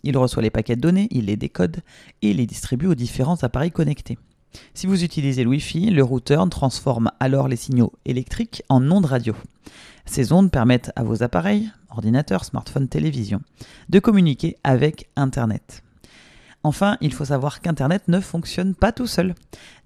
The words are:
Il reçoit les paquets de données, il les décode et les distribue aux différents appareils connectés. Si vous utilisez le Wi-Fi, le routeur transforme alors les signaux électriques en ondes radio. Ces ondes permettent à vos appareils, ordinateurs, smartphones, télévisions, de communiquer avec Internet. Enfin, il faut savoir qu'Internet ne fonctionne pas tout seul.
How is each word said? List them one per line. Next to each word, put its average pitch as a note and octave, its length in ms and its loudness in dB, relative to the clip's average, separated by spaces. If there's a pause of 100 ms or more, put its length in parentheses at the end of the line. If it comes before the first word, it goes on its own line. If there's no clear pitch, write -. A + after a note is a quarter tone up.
Il C#3 140 0
reçoit B2+ 260 2
les A2 80 2
paquets A#2 260 -2
de B2 40 -4
données, F#3 300 2
il A2+ 160 -2
les G#2 100 -2
décode F2+ 440 -4 (420)
et G#3 100 2
les B2 140 0
distribue C3 400 -4
aux F3+ 80 2
différents B2+ 480 -2
appareils C3+ 280 -2
connectés. D3 480 -4 (540)
Si - 140 -10
vous F#3 180 0
utilisez C#3 380 -2
le A#2 80 2
Wi-Fi, D#3+ 400 -2
le D3+ 120 4
routeur C#3 460 2
transforme B2 600 0 (100)
alors C3+ 280 2
les B2+ 80 -2
signaux A#2+ 360 2 (140)
électriques C3 640 -6
en C3+ 200 4
ondes F#3+ 140 4
radio. A#2+ 300 -2 (720)
Ces C3 260 -2
ondes F#3 180 6
permettent B2 460 2
à B2 60 -2
vos A2+ 200 -2
appareils, G#3 480 0 (200)
ordinateurs, A#2+ 540 0
smartphones, - 440 -6
télévisions, C#3 540 -4 (480)
de F#3+ 80 8
communiquer F3+ 680 2
avec C#3 520 2
Internet. B2+ 680 -4 (800)
Enfin, - 400 0
il C#3+ 100 0
faut D3 140 -8
savoir C#3 340 -2
qu'Internet D#3+ 480 -2
ne F3 120 4
fonctionne F3 540 -4
pas A3 180 0
tout B3 140 -6
seul. F3+ 280 -2 (520)